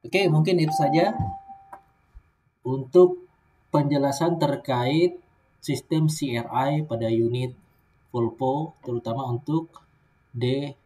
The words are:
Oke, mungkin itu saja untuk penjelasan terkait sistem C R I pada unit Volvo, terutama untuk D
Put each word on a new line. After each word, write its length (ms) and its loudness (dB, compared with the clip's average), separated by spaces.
Oke, 240 0
mungkin 320 4
itu 160 2
saja 400 2
untuk 560 4
penjelasan 720 0
terkait 800 0
sistem 480 0
C 240 -4
R 160 -4
I 320 -2
pada 240 -4
unit 480 0
Volvo, 720 -4
terutama 480 -6
untuk 560 -6
D 400 -4